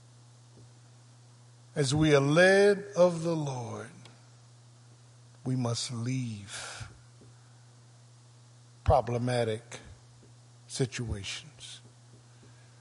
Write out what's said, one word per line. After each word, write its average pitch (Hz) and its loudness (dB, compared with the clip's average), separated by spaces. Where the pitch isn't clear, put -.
As 143 0
we 151 4
are 139 6
led 185 6
of 170 4
the 170 -2
Lord, 123 -8
we 131 -4
must 120 -4
leave 117 -8
problematic 120 0
situations. - -8